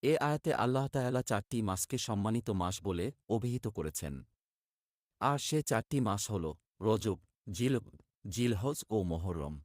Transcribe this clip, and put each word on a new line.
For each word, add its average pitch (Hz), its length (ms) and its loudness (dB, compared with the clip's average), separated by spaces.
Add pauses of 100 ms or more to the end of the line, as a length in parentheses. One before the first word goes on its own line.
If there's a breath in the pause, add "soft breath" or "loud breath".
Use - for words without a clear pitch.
এ 151 160 4
আয়াতে 151 360 2
আল্লাহ 131 340 2
তায়ালা 127 340 0
চারটি 113 400 0
মাসকে 98 360 -2
সম্মানিত 110 520 0
মাস 92 340 0
বলে 92 280 0 (180)
অভিহিত 120 380 0
করেছেন। 76 560 -6 (960)
আর 143 180 2
সে 151 240 0
চারটি 113 380 0
মাস 104 320 0
হল 82 220 -2 (280)
রজব, 104 380 2 (320)
জিল-, 120 460 -2 (300)
জিলহজ 117 640 0
ও 107 140 2
মহররম। 82 600 -4